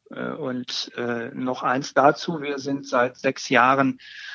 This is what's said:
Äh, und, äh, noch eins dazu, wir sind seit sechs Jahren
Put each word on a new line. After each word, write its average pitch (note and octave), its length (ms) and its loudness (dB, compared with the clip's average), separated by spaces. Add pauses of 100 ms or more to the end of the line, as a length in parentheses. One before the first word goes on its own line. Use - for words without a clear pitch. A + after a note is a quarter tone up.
(120)
Äh, B2 180 -6
und, B2+ 640 -8
äh, A#2+ 380 -4
noch B2+ 300 -4
eins C3+ 320 -2
dazu, D3+ 460 4
wir C#3+ 180 -4
sind C#3 260 -6
seit B2+ 320 0
sechs - 320 -4
Jahren C3 480 4 (380)